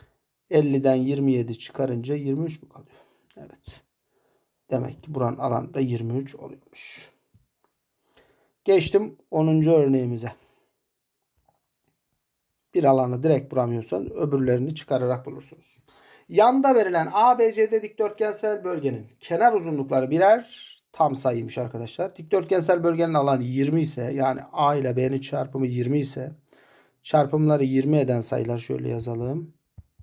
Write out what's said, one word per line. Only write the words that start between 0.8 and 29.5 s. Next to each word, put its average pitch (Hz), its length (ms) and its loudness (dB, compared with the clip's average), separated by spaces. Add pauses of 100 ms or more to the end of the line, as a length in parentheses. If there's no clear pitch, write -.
yirmi 135 380 0
yedi 117 260 -4
çıkarınca 131 560 -6
yirmi 143 300 -4
üç 156 180 -10
mü - 60 -20
kalıyor? - 280 -20 (400)
Evet. - 460 -20 (880)
Demek 123 340 -6
ki 151 120 -14
buranın 123 220 -2
alanı 123 360 -4
da 139 60 -4
yirmi 120 380 -2
üç 139 180 -10
oluyormuş. - 760 -18 (1500)
Geçtim 196 540 2 (140)
onuncu 160 400 4
örneğimize. 127 600 2 (2500)
Bir 175 100 2
alanı 127 400 2
direkt 147 280 0
bulamıyorsan 120 640 -4
öbürlerini 135 640 0
çıkararak 123 500 -4
bulursunuz. - 540 -20 (500)
Yanda 254 460 4
verilen 175 380 2
A 240 260 4
B 226 140 2
C 214 180 0
D 220 100 2
dikdörtgensel 208 840 -4
bölgenin 139 440 -4 (120)
kenar 220 340 2
uzunlukları 139 580 -2
birer 196 680 0 (100)
tam 147 240 0
sayıymış 120 420 -4
arkadaşlar. 120 580 -8
Dikdörtgensel 175 680 0
bölgenin 165 300 2
alanı 139 300 2
yirmi 139 380 0
ise, 147 200 -4
yani 131 400 -2 (100)
A 147 240 2
ile 127 220 0
B'nin 131 220 0
çarpımı 135 480 -4
yirmi 123 320 -2
ise, 135 320 -6 (720)
çarpımları 151 600 2
yirmi 135 340 2
eden 123 240 2
sayılar 117 360 -2
şöyle 127 320 -6
yazalım. 120 640 -6 (500)